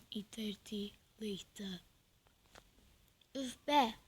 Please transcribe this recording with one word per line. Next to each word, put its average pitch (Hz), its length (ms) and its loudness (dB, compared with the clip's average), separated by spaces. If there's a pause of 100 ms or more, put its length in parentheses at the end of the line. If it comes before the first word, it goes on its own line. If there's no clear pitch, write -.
(160)
eternity 208 720 -6 (340)
later. 196 580 -6 (1600)
Üf 262 320 -4
be, 277 260 8 (140)